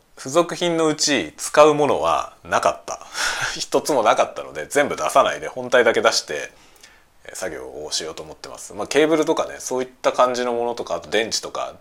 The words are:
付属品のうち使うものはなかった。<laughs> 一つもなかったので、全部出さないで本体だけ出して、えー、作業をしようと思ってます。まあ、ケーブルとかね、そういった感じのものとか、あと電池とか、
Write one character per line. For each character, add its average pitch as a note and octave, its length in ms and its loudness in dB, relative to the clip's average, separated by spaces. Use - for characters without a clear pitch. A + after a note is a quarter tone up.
付 - 120 -12
属 E3+ 260 2
品 E3+ 220 -2
の D#3+ 100 2
う D3+ 80 2
ち B2 420 0
使 - 280 6
う D3+ 100 6
も D3 120 2
の F2+ 140 2
は D2+ 320 0
な F2 160 -2
か - 120 4
っ - 140 -10
た。 - 140 -10
<laughs> - 260 -6
一 D3+ 260 -2
つ D#3 120 -2
も B2 80 2
な A#2 140 4
か - 80 2
っ - 100 -2
た - 80 -12
の C3+ 100 -14
で、 - 140 -10
全 C#3 220 0
部 - 80 -4
出 - 160 -4
さ C3 120 6
な F#2+ 120 2
い - 40 -12
で - 80 -10
本 B2 220 -10
体 B2 140 6
だ A2+ 100 6
け A2+ 80 2
出 A2 100 4
し - 120 -2
て、 - 280 -10
え - 80 -16
ー、 - 20 -18
作 F2+ 180 -8
業 B1+ 140 -12
を D2 60 -12
し - 120 -4
よ D#2 80 -10
う D#2+ 40 -14
と D#2+ 80 -12
思 D#2 100 -16
っ - 20 -16
て - 140 -18
ま A#2+ 80 -18
す。 - 160 -16
ま G2 120 -8
あ、 - 20 -18
ケ C#3 180 4
ー - 20 0
ブ D#3+ 80 4
ル D#3 100 2
と D#3 100 2
か - 100 -2
ね、 C#3+ 140 -12
そ - 180 -6
う C3 60 -2
い - 20 -4
っ - 40 -20
た - 220 -2
感 B2+ 220 4
じ B2 100 -4
の B2 100 -2
も A#2+ 120 -2
の A#2 100 -4
と G#2+ 100 -8
か、 - 100 -4
あ E2+ 60 -8
と - 80 -18
電 G#2+ 180 0
池 - 120 -4
と - 120 -10
か、 B1+ 300 -8